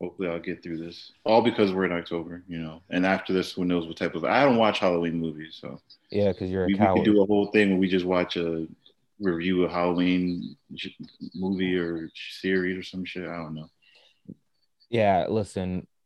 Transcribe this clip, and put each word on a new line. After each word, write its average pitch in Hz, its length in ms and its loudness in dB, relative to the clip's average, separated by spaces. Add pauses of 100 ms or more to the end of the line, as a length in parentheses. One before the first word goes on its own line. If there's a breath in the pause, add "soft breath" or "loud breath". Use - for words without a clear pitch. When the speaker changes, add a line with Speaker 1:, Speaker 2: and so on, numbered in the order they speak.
Speaker 1:
hopefully 90 280 -6
I'll 85 120 -4
get 85 220 -10
through 82 160 -8
this. 85 340 -14 (120)
All 113 180 6
because 110 300 4
we're 95 120 2
in 87 80 0
October, 85 560 -6
you 85 100 -8
know. 80 320 -10
And 90 160 0
after 95 260 0
this, 92 200 0
who 92 120 -4
knows 87 220 0
what 82 100 -12
type 87 180 -4
of, 82 100 -4
I 117 200 4
don't 131 120 6
watch 110 240 4
Halloween 85 380 2
movies, 80 420 -8
so 69 200 -14 (300)
Speaker 2:
Yeah, 101 220 2
'cause 92 180 -4
you're 92 140 0
a - 20 2
Speaker 1:
we, 98 80 2
we 95 40 -4
could 104 80 6
Speaker 2:
coward. 95 180 4
Speaker 1:
do 104 180 6
a 95 40 4
whole 101 260 4
thing 104 180 4
where 92 80 4
we 95 100 2
just 90 160 2
watch 90 320 0
a 82 300 -2 (540)
review 90 440 0
of 82 60 -2
Halloween 90 880 0 (180)
j-, - 200 -12 (400)
movie 92 420 -2
or 85 340 -4 (300)
series 92 360 0
or 92 60 -10
some 92 220 -10
shit. 87 240 -10
I 85 80 -8
don't 80 180 -10
know. 78 140 -14 (1200 soft breath)
Speaker 2:
Yeah, 101 380 2
listen, 92 580 -4 (200)